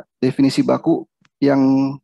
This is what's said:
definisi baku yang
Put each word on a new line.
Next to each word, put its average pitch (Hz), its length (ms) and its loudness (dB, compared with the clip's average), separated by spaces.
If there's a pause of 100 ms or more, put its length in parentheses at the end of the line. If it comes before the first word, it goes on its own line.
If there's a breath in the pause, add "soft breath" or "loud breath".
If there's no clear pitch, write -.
(220)
definisi 135 400 0
baku 131 480 -2 (320)
yang 135 640 0